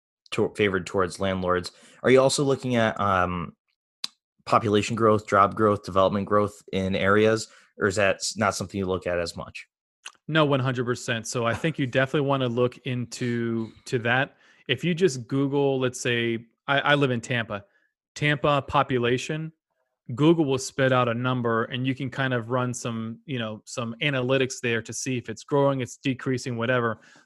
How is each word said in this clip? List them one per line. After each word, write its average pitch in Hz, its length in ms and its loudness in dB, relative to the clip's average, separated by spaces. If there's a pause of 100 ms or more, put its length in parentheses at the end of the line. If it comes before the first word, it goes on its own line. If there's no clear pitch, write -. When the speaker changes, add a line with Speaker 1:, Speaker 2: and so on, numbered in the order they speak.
(320)
Speaker 1:
to-, 107 240 0
favored 95 320 0
towards 92 320 -2
landlords. 92 520 -2 (300)
Are - 80 2
you 131 120 8
also 135 220 2
looking 131 320 -2
at, 113 240 0
um, 90 560 0 (880)
population 107 480 2
growth, 107 320 2
job 98 300 4
growth, 104 280 2
development 95 420 2
growth 104 360 0 (120)
in 95 220 -2
areas, 107 520 2 (320)
or 104 80 2
is 92 80 0
that 98 220 2
s-, - 200 -8
not 101 160 2
something 101 240 -8
you 98 80 -2
look 92 220 -4
at 87 100 0
as 85 200 -4
much? - 300 -14 (600)
Speaker 2:
No, 156 160 2
one 139 160 2
hundred 127 260 -2
percent. 117 420 -4
So 120 180 -2
I 117 80 2
think 156 260 -4
you 135 80 -2
definitely 135 400 0
wanna 135 220 0
look 123 300 0
into, 117 920 -4 (140)
to 127 140 -4
that. 120 360 0 (320)
If - 160 -2
you 175 100 0
just 151 360 0
Google, 139 500 0
let's 127 200 -2
say, 117 400 0 (280)
I, 139 120 2
I 147 160 4
live 143 160 2
in 117 100 -2
Tampa, 113 420 -4 (520)
Tampa 147 520 2
population, 135 840 0 (600)
Google 160 300 4
will 135 140 2
spit 131 340 0
out 123 160 4
a 117 60 0
number 120 520 0
and 127 220 -6
you 131 80 -2
can 135 140 -6
kind 131 240 -2
of 113 160 -4
run 123 240 -2
some, 113 520 -8
you 131 140 -8
know, 110 240 -8
some 113 380 -8
analytics 131 600 0
there 117 200 -2
to 117 100 -14
see 127 240 -6
if 117 140 -8
it's - 160 -12
growing, 139 340 0
it's 120 160 -8
decreasing, 127 640 -4
whatever. 117 420 0 (260)